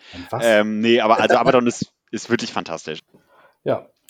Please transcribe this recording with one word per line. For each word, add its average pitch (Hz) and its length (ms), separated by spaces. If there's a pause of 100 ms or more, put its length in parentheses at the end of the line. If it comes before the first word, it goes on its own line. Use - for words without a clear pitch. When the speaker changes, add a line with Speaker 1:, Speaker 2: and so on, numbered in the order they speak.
(140)
Speaker 1:
Ein 87 160
was? 117 160
Speaker 2:
Ähm, 107 360
nee, 117 200
aber 110 180
also - 160
Abaddon 123 300
ist, - 260 (200)
ist - 180
wirklich 117 240
fantastisch. 82 460 (640)
Speaker 1:
Ja, - 260 (200)